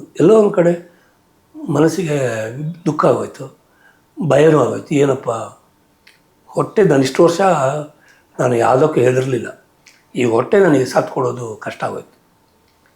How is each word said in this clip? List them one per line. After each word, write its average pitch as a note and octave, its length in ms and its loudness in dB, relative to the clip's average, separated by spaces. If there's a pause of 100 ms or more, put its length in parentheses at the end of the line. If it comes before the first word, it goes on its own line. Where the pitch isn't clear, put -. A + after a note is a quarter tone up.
(200)
ಎಲ್ಲೋ G#3+ 220 6
ಒಂದ್ G3+ 120 2
ಕಡೆ E3+ 380 0 (760)
ಮನಸ್ಸಿಗೆ D3+ 500 0 (680)
ದುಃಖ D#3 200 -2
ಆಗೋಯ್ತು, A2+ 520 -4 (720)
ಭಯನೂ C#3+ 360 4
ಆಗೋಯ್ತು. G#2+ 320 -4
ಏನಪ್ಪ C3+ 340 0 (1160)
ಹೊಟ್ಟೆ, - 380 -2
ನಾನು C#3+ 200 4
ಇಷ್ಟು C3+ 200 0
ವರ್ಷ E3+ 180 2 (1000)
ನಾನು B2+ 160 0
ಯಾವುದಕ್ಕೂ B2+ 460 2
ಹೆದರ್ಲಿಲ್ಲ, B2+ 640 -2 (500)
ಈ B2 80 -2
ಹೊಟ್ಟೆ A#2+ 360 2
ನನಗೆ D3 260 4
ಸಾಥ್ - 260 -4
ಕೊಡೋದು A#2+ 440 -6
ಕಷ್ಟ - 280 -12
ಆಗೋಯ್ತು. - 360 -12 (760)